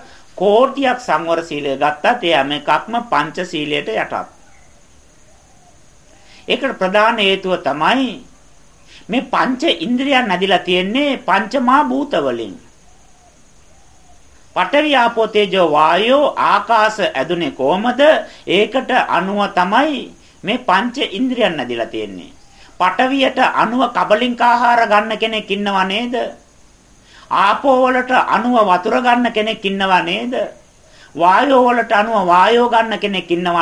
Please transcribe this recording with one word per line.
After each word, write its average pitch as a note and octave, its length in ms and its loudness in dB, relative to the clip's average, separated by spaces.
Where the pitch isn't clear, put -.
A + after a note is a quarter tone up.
කෝටියක් B3 680 2
සංවර E3 440 -2
සීලය C#3+ 320 -6
ගත්තත්, D3+ 480 0
ඒ E3+ 120 2
හැම C#3 160 0
එකක්ම D3+ 420 -2
පංච D3+ 420 -4
සීලයට D3 440 -4
යටත්. B2 420 -6
ඒකට B3 340 -4
ප්‍රධාන G#3 420 0
හේතුව F#3+ 400 0
තමයි E3 640 -2
මේ B3 280 -4
පංච B3+ 320 0
ඉන්ද්‍රියන් B3 500 0
නැදිලා F#3 320 0
තියෙන්නේ G#3+ 580 -2
පංචමා A#3+ 680 2
භූත C4+ 340 -4
වලින්. A#2 380 -4
පඨවි, C#4+ 380 0
ආපෝ, A#3 340 2
තේජෝ, F#3+ 420 2
වායෝ, F#3 680 2
ආකාශ G#3+ 640 2
ඇදුනේ D#3+ 500 -4
කොහමද? G#3 500 0
ඒකට G#3+ 460 -2
අනුව F#3+ 420 -2
තමයි A#3 500 0
මේ G#3 180 -4
පංච A#3 400 0
ඉන්ද්‍රියන් A#3+ 460 -2
නැදිලා A#2 300 -4
තියෙන්නේ. G2 520 -10
පඨවියට B3+ 640 0
අනුව A3 360 0
කබලින්ක A#3 520 0
ආහාර A#3+ 440 2
ගන්න G#3+ 320 0
කෙනෙක් A3 340 -4
ඉන්නව G3+ 320 -4
නේද? A#3 320 -4
ආපෝ A3 520 2
වලට B3+ 320 0
අනුව A#3 360 0
වතුර F3+ 340 2
ගන්න A#3+ 360 2
කෙනෙක් G#3+ 320 -4
ඉන්නව G3 360 0
නේද? G#3+ 320 -6
වායෝ A3 480 4
වලට A#3+ 280 0
අනුව G#3+ 360 0
වායෝ A3 420 4
ගන්න A3+ 300 0
කෙනෙක් F#3+ 320 -4
ඉන්නව F3 300 0